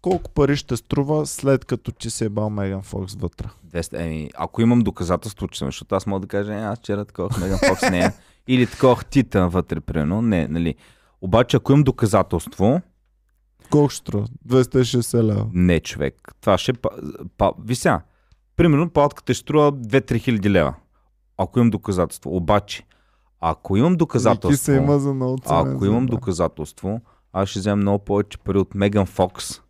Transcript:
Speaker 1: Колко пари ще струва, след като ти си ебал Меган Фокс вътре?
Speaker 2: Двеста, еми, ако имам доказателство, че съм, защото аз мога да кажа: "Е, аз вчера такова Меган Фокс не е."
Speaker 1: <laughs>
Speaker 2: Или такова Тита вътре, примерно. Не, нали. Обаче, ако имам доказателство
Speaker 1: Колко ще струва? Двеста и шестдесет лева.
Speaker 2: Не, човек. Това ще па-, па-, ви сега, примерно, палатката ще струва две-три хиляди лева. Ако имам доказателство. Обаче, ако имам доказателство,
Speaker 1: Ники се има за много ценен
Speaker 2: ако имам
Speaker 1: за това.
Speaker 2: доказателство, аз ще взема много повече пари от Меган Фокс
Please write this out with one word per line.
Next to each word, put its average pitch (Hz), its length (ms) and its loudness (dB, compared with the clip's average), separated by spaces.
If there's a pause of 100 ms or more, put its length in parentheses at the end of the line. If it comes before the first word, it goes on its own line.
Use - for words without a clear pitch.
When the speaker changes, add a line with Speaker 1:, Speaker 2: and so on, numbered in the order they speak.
Speaker 1:
Колко 185 280 -2
пари 143 260 2
ще 127 220 -6
струва, 147 480 -2
след 139 400 0
като - 260 -6
ти - 180 -10
си - 140 -6
ебал 107 260 -2
Меган 98 320 -4
Фокс 98 340 -8
вътре? - 300 -8 (180)
Speaker 2:
Двеста, - 360 -8
еми, 80 360 -6
ако 85 260 -4
имам 120 180 4
доказателство, 92 680 -2
че - 120 -12
съм, 69 80 -6
защото - 280 -6
аз 95 100 -2
мога 98 140 -4
да 92 80 -10
кажа: 101 260 -6
"Е, 101 40 -8
аз 110 220 -8
вчера 101 260 -6
такова 95 240 -8 (100)
Меган 92 200 -2
Фокс - 240 0
не 95 160 0
е." 90 120 2 (180)
Speaker 1:
<laughs> - 180 -20
Speaker 2:
Или 127 200 4
такова 123 360 2
Тита 104 440 2
вътре, 85 320 -2
примерно. 82 420 -2
Не, 95 260 0
нали. 82 280 -2 (460)
Обаче, 110 360 2
ако - 140 0
имам 143 120 6
доказателство 110 960 0 (920)
Speaker 1:
Колко 147 180 4
ще - 100 -8
струва? 107 260 -6 (180)
Двеста 127 360 2
и 127 60 4
шестдесет 120 400 0
лева. 107 280 0
Speaker 2:
Не, 87 260 4
човек. - 360 -6 (260)
Това 98 160 2
ще - 160 -2
па-, - 160 -4 (480)
па-, 98 220 2
ви 117 160 -4
сега, 120 260 0 (540)
примерно, 165 340 4
палатката 143 440 0
ще - 80 -4
струва 147 300 4
две-три 123 480 -2
хиляди 104 300 0
лева. 82 240 2 (640)
Ако 95 220 0
имам 117 100 6
доказателство. 92 680 -2
Обаче, 101 480 0 (580)
ако 90 360 -2
имам 170 180 4
доказателство, 117 540 2
Speaker 1:
Ники 143 80 4
се 143 160 0
има 139 260 4
за 139 140 -2
много 131 240 -4
ценен 82 300 -2
Speaker 2:
ако 67 180 -2
имам 113 160 2
Speaker 1:
за 131 60 0
това. 120 100 -2
Speaker 2:
доказателство, 90 840 -4 (320)
аз 98 160 -2
ще 101 100 -6
взема 101 160 0
много 101 240 2
повече 101 380 -2
пари 98 200 -2
от 98 180 0
Меган 101 300 2
Фокс - 640 -4